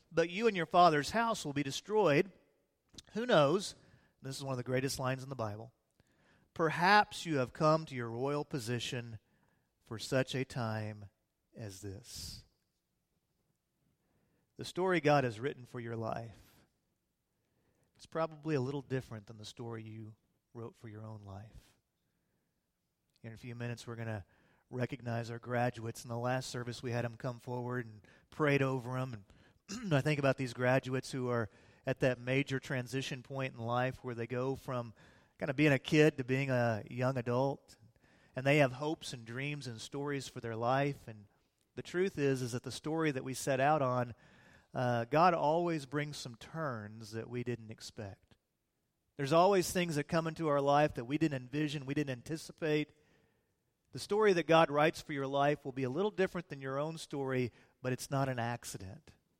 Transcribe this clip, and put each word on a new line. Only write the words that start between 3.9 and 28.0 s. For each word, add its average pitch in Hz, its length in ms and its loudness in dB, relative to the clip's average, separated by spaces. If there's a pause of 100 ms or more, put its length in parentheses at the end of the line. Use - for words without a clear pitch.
This 135 160 -8
is 143 60 -8
one 135 100 -4
of 127 40 -4
the 123 60 -6
greatest 127 360 -2
lines 131 240 -2
in 131 60 -12
the 139 60 -8
Bible. 110 360 -6 (840)
"Perhaps 175 720 4
you 156 100 0
have 127 160 0
come 160 320 4
to 143 80 -12
your 120 160 -4
royal 139 340 -2
position 120 760 -6 (640)
for 110 140 -10
such - 340 0
a 131 100 -2
time 110 640 -6 (500)
as 98 260 -12
this." - 600 -12 (2250)
The 127 80 -12
story 180 340 0
God 143 240 6
has 110 160 -2
written 127 280 -6
for 127 120 -12
your 117 160 -8
life, 113 400 -6 (1600)
it's - 120 -20
probably 160 480 -2
a 135 40 4
little 139 220 -2
different 123 460 -8
than 110 100 -18
the 107 80 -16
story 117 380 -12
you 110 320 -14 (400)
wrote 113 240 -12
for 120 80 -18
your 107 180 -14
own 110 200 -12
life. 101 360 -14 (1600)
In 113 100 -14
a 107 40 -18
few 120 160 -14
minutes, 120 320 -8
we're 117 100 -10
gonna 113 300 -6 (460)
recognize 120 580 -4
our 117 80 -10
graduates. 120 680 -2
In 123 40 -12
the 117 80 -6
last 127 320 0
service, 120 320 -6
we 123 100 -4
had 120 140 0
'em 113 120 -8
come 120 220 -6
forward 123 460 -4
and 110 160 -16 (300)